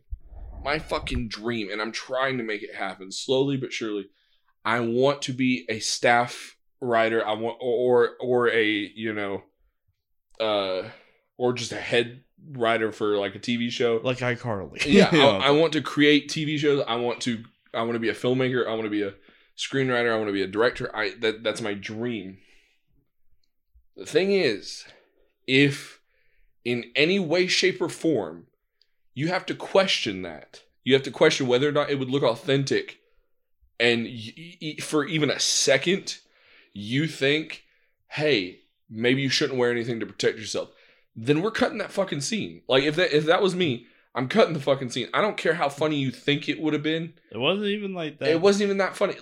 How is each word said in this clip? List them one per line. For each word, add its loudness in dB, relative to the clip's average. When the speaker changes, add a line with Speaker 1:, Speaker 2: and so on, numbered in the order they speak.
Speaker 1:
my -2
fucking -4
dream, -4
and -6
I'm -6
trying -2
to -4
make -6
it -14
happen -8
slowly 0
but -6
surely, -6
I 0
want 2
to -6
be 0
a -4
staff 0
writer. 2
I 0
want, -6
or, 4
or, 2
or 6
a, 4
you -2
know, -4
uh, -2
or 0
just -6
a -6
head -2
writer 0
for, 0
like, -2
a -12
T -2
V -2
show. 0
Speaker 2:
Like -2
iCarly. -6
<laughs> -
Speaker 1:
Yeah, 8
Speaker 2:
You 6
know? 8
Speaker 1:
I, 2
I 6
want 4
to 0
create 4
T -6
V -2
shows. 2
I -2
want -4
to, -4
I -2
want -2
to -2
be 0
a -2
filmmaker. 0
I -4
want -2
to -2
be 0
a -6
screenwriter. 0
I 0
want 0
to -2
be 0
a 0
director. 0
I, -2
that, 0
that's -2
my -4
dream. -8
The -16
thing 2
is, 0
if 2
in -2
any 4
way, 0
shape, 0
or -2
form, -4
you -4
have -2
to -4
question 0
that. -14
You 4
have 4
to -8
question 2
whether 2
or -2
not -2
it -2
would -6
look 0
authentic. 0
And 2
y-, -12
y-, -16
y-, -8
for 0
even 0
a -2
second, 0
you -2
think, -2
"Hey, 0
maybe 2
you 0
shouldn't 0
wear 2
anything -4
to -6
protect -2
yourself." -8
Then 0
we're 0
cutting -2
that -8
fucking -4
scene. -6
Like, 4
if 2
that, 6
if 4
that 4
was 2
me, 0
I'm -2
cutting 4
the -4
fucking 0
scene. -6
I 2
don't 0
care 0
how 0
funny 0
you 0
think -2
it -4
would 0
have -2
been. -4
Speaker 2:
It -10
wasn't 0
even -4
like -8
that. 0
Speaker 1:
It 2
wasn't 4
even 0
that -2
funny. 0